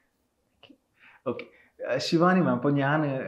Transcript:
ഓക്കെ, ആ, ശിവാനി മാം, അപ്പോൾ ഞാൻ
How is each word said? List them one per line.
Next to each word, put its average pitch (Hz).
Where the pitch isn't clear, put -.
ഓക്കെ, 120
ആ, -
ശിവാനി 180
മാം, 147
അപ്പോൾ 123
ഞാൻ 143